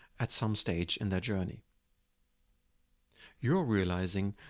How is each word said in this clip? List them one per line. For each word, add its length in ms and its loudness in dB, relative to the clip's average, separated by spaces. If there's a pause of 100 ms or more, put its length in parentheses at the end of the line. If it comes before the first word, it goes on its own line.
(200)
at 120 -2
some 240 2
stage 420 2
in 120 -4
their 120 -2
journey. 420 -4 (1800)
"You're 240 0
realizing 720 0 (140)